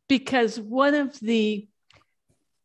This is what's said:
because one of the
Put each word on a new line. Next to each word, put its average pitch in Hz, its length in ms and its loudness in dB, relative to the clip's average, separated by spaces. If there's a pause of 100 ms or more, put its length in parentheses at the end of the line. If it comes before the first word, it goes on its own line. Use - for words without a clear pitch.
because 240 520 0
one 262 340 0
of 277 240 -2
the 214 480 0 (1000)